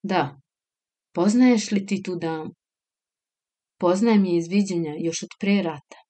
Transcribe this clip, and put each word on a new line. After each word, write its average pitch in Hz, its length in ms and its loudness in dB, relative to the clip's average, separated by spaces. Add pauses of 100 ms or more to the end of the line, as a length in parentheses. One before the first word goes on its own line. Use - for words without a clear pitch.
"Da, 175 380 -2 (720)
poznaješ 233 580 4
li 196 160 -2
ti 180 160 -4
tu 180 140 -6
damu?" 160 340 -8 (1300)
"Poznajem 196 460 4
je 175 120 0
iz 170 120 -2
viđenja 175 500 -2
još 165 240 -4
od 175 60 -12 (120)
pre 202 220 2
rata." 156 360 -8 (120)